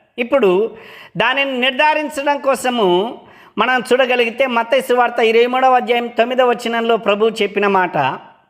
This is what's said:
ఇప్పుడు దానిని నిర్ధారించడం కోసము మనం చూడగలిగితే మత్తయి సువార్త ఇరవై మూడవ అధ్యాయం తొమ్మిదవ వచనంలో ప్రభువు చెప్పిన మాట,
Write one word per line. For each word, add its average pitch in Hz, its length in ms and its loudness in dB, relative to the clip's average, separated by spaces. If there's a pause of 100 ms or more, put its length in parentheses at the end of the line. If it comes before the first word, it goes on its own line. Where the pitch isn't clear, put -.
(180)
ఇప్పుడు 226 600 0 (400)
దానిని 262 400 -2
నిర్ధారించడం 285 800 -2
కోసము 240 840 -2 (360)
మనం 247 260 0 (100)
చూడగలిగితే 247 540 0
మత్తయి 233 340 0
సువార్త 240 380 0
ఇరవై 233 260 4
మూడవ 254 300 2
అధ్యాయం 240 320 0
తొమ్మిదవ 240 420 0
వచనంలో 233 480 -2
ప్రభువు 208 320 0
చెప్పిన 202 380 -2
మాట, 185 300 0 (520)